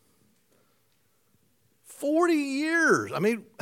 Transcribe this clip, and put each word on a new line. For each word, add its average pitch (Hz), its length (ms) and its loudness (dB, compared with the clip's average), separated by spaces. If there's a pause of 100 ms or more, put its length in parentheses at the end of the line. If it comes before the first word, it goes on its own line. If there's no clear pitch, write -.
(1800)
Forty 320 500 0
years. 285 800 0
I 139 60 -4
mean, 214 260 -2 (160)